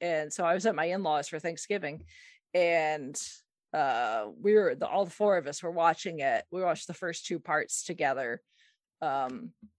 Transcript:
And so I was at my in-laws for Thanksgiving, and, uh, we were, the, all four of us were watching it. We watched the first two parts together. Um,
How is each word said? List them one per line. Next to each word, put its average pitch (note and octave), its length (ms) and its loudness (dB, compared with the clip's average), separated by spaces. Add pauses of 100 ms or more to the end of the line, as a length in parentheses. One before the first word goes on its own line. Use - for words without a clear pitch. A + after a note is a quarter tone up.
And D#3 320 0
so F3+ 120 -2
I E3+ 100 4
was F#3+ 120 0
at G#3+ 80 4
my D#3+ 120 0
in-laws E3+ 420 0
for D#3+ 100 -6
Thanksgiving, E3 680 -6 (500)
and, D#3 680 2 (520)
uh, A#2 640 0
we G3+ 180 4
were, F#3+ 200 6
the, - 140 -4
all F#3+ 180 0
four G3+ 320 2
of C#3 80 -2
us - 160 -8
were F3 80 -4
watching E3 500 2
it. C3 300 2
We F#3 120 -4
watched E3 240 0
the F3 80 -10
first E3+ 320 -8
two F3 140 -4
parts - 440 -2
together. C3+ 580 -2 (600)
Um, C3+ 500 -4 (260)